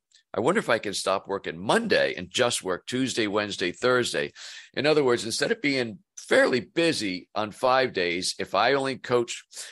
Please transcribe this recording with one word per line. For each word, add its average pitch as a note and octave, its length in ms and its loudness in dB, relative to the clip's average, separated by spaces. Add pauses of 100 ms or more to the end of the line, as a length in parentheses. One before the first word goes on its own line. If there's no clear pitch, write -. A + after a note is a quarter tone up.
(360)
I G2 40 -2
wonder E3 180 2
if G3 100 -4
I A#2 100 4
can G2+ 160 -6
stop F#2+ 340 -2
working F#2+ 280 -6
Monday F#2 600 2
and F2+ 120 -10
just - 360 0
work F2+ 220 -4
Tuesday, A#2+ 420 -2
Wednesday, G2 420 -2
Thursday. G#2+ 640 0 (420)
In B2+ 100 -4
other D3+ 200 4
words, A#2+ 200 2
instead A2+ 280 -2
of - 100 -4
being B2+ 380 -2 (160)
fairly B3+ 420 4
busy A#2 760 -2
on G#2+ 160 -2
five B2+ 400 2
days, F2 480 -2
if F#2+ 120 -8
I A2 200 4
only C3+ 240 -2
coach - 480 -2 (280)